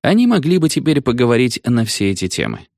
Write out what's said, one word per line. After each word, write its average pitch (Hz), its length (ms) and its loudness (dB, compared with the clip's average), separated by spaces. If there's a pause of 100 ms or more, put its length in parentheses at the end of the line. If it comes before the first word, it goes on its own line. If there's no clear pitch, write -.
они 226 240 2
могли 180 320 2
бы 160 100 2
теперь 147 320 0
поговорить 120 640 0
на 117 220 0
все 101 240 -2
эти 92 180 -4
темы. 55 380 -6 (120)